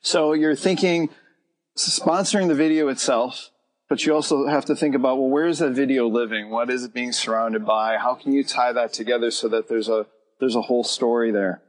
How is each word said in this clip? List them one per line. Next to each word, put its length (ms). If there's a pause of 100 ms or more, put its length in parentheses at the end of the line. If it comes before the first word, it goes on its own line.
So 320
you're 220
thinking 540 (680)
s-, 220
sponsoring 480
the 80
video 320
itself, 640 (380)
but 160
you 80
also 340
have 180
to 100
think 200
about, 220
well, 120
where 180
is 120
that 120
video 360
living? 420
What 200
is 140
it 100
being 200
surrounded 520
by? 320
How 180
can 180
you 100
tie 300
that 180
together 400
so 160
that 220
there's 180
a, 180 (360)
there's 140
a 60
whole 220
story 480
there? 380